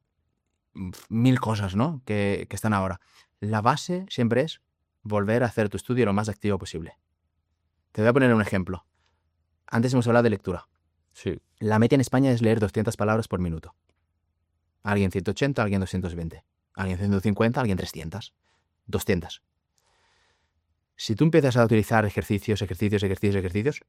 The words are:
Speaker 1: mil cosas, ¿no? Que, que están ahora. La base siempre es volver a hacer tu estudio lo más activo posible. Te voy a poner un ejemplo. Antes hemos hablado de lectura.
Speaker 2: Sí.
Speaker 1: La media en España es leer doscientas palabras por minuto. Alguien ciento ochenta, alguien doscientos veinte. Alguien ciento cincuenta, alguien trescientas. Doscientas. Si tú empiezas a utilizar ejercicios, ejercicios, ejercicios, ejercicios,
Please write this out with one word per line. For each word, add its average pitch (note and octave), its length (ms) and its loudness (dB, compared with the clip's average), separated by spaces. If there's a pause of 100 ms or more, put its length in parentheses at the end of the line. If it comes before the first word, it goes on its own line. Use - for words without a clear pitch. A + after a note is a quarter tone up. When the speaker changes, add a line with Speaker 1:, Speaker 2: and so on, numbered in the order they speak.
(1080)
Speaker 1:
mil A#2+ 300 2
cosas, G#2 360 -4
¿no? C3+ 300 0
Que, G2+ 440 -2
que - 60 -12
están G#2+ 180 -2
ahora. F#2+ 280 -2 (380)
La G#2+ 220 -2
base D3+ 460 -2
siempre A#2+ 340 0
es D#3+ 200 -6 (400)
volver G#2+ 420 0
a B2 40 0
hacer A2 200 -2
tu G2 100 -6
estudio A#2+ 280 0
lo G2+ 80 0
más G#2+ 160 0
activo G2+ 300 -4
posible. E2 380 -12 (960)
Te - 100 -4
voy A2 80 6
a A#2+ 40 4
poner B2+ 200 6
un A2 80 4
ejemplo. F#2 440 -4 (800)
Antes A#2+ 280 0
hemos B2 140 2
hablado A#2+ 160 6
de A#2+ 60 4
lectura. F#2+ 400 -6 (440)
Speaker 2:
Sí. E2+ 280 -8 (180)
Speaker 1:
La G#2+ 200 2
media A#2 160 4
en C3+ 60 4
España C3 300 2
es A#2 100 0
leer A2+ 180 4
doscientas G#2+ 380 -2
palabras A2 300 0
por F#2 120 -4
minuto. E2 360 -6 (1080)
Alguien G2+ 280 0
ciento G2 200 -4
ochenta, C#3 320 -2
alguien G2 180 0
doscientos F#2 340 -4
veinte. E2 300 -10 (280)
Alguien F#2 260 -4
ciento G2+ 200 0
cincuenta, A2+ 400 0
alguien G#2 180 0
trescientas. E2 560 -10 (520)
Doscientas. G2 560 -4 (1500)
Si - 200 -6
tú C#3+ 80 2
empiezas D3 340 4
a A#2+ 80 6
utilizar A2 400 4
ejercicios, G2+ 560 -2
ejercicios, G2+ 420 -2
ejercicios, G2 320 0
ejercicios, G2 540 -2